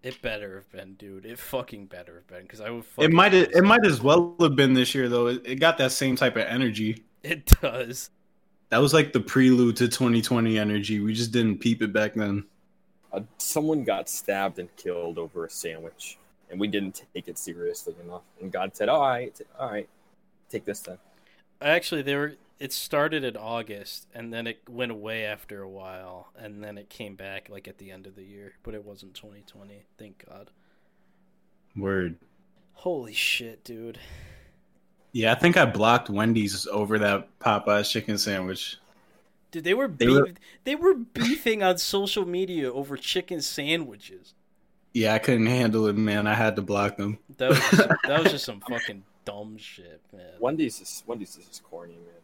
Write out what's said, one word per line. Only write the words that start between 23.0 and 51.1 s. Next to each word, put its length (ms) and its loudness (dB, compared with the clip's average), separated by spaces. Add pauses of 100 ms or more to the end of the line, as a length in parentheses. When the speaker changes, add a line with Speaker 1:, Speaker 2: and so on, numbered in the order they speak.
Speaker 1:
in 120 -6
August, 800 -10
and 180 -14
then 140 -8
it 220 -12
went 240 -8
away 320 -8
after 380 -12
a 80 -14
while, 680 -16
and 260 -18
then 140 -16
it 140 -20
came 260 -16
back, 320 -14
like, 180 -20
at 120 -20
the 120 -20
end 160 -20
of 80 -20
the 100 -20
year, 280 -20 (100)
but 120 -12
it 100 -14
wasn't 300 -20
twenty 320 -20
twenty. 400 -20 (100)
Thank 320 -20
God. 220 -20 (1300)
Speaker 2:
Word. 400 -2 (580)
Speaker 1:
Holy 400 -8
shit, 500 -6
dude. 340 -14 (1120)
Speaker 2:
Yeah, 200 2
I 40 6
think 200 4
I 80 8
blocked 460 4
Wendy's 560 0
over 320 -2
that 300 0 (120)
Popeye's 500 2
chicken 280 -4
sandwich. 580 -6 (760)
Speaker 1:
Dude, 140 -12
they 100 0
were 140 0
Speaker 2:
They 200 2
were 180 8
Speaker 1:
beef-, 80 -14 (300)
they 100 -2
were... 200 4
beefing 680 -2
on 160 4
social 480 -2
media 460 -2
over 240 -6
chicken 440 -4
sandwiches. 920 -6 (580)
Speaker 2:
Yeah, 220 2
I 40 2
couldn't 280 2
handle 400 2
it, 100 0
man. 300 0
I 80 2
had 220 2
to 60 -4
block 360 -2
them. 200 -6 (200)
Speaker 1:
That 120 0
was 80 6
just, 200 4
Speaker 2:
<laughs> 280 2
Speaker 1:
that 160 0
was 100 4
just 120 -6
some 160 -12
fucking 440 -8 (200)
dumb 320 -12
shit, 440 -20 (120)
man. 260 -20
Speaker 3:
Wendy's 420 -2
is, 260 -16
Wendy's 320 -10